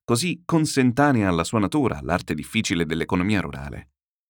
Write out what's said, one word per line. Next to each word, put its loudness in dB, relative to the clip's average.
così 0
consentanea 2
alla 0
sua 0
natura, 0
l'arte -2
difficile -2
dell'economia 0
rurale. -10